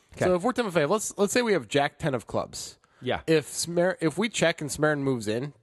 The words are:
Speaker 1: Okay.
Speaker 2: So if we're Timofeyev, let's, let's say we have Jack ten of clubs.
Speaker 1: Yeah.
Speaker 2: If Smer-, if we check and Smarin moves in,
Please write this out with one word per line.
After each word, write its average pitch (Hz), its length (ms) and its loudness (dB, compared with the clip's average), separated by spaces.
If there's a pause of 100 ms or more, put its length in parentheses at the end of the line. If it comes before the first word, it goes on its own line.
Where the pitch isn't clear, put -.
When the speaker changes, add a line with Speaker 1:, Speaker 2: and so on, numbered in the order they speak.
(160)
Speaker 1:
Okay. - 100 0
Speaker 2:
So 180 100 4
if 175 80 -2
we're 247 100 2
Timofeyev, 170 360 0
let's, 208 280 0
let's 196 160 0
say 247 80 4
we 226 120 2
have 135 140 0
Jack 143 300 0
ten 151 160 -2
of 117 140 -4
clubs. - 500 -6 (240)
Speaker 1:
Yeah. 117 240 -2
Speaker 2:
If 156 220 2
Smer-, 175 520 -2
if 160 160 0
we 214 140 -2
check 165 320 0
and 147 80 -6
Smarin 151 300 2
moves 131 280 -2
in, 123 360 -4